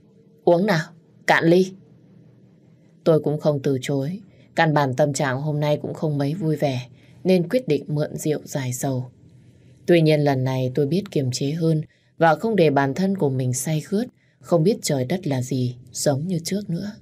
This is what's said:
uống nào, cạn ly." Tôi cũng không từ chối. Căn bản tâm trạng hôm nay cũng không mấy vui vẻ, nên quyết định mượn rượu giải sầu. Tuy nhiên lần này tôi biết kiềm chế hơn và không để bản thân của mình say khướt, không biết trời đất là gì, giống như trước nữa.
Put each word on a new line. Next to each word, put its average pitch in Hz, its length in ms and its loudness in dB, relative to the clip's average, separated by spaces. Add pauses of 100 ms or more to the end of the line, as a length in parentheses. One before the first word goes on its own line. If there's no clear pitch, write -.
(440)
uống 175 220 4
nào, 170 200 0 (420)
cạn 156 180 4
ly." 185 280 4 (1300)
Tôi 160 160 4
cũng 151 200 -2
không 147 220 0
từ 139 200 0
chối. 143 380 -4 (360)
Căn 160 180 2
bản 139 220 2
tâm 147 180 2
trạng 135 280 -2
hôm 147 180 -2
nay 147 220 0
cũng - 120 -8
không 151 240 -4
mấy 139 160 -2
vui 160 220 -2
vẻ, 135 340 -4 (340)
nên 175 260 2
quyết 254 180 -2
định 143 200 0
mượn 151 280 -4
rượu 151 300 -4
giải 127 280 -6
sầu. 127 360 -4 (760)
Tuy 175 160 6
nhiên 156 180 4
lần 139 240 0
này 131 320 -2
tôi 147 100 2
biết 185 260 -4
kiềm 135 200 -2
chế 139 200 -4
hơn 160 300 0 (360)
và 160 180 4
không 220 200 -2
để 165 140 4
bản 139 240 2
thân 190 240 -2
của 147 120 0
mình 127 240 -2
say 156 280 -4
khướt, - 260 -4 (320)
không 160 240 0
biết 214 180 2
trời 131 240 -2
đất 147 220 -4
là 131 140 -2
gì, 127 340 -4 (160)
giống 147 360 -2
như 175 160 -4
trước 202 260 -6
nữa. 190 220 -6 (100)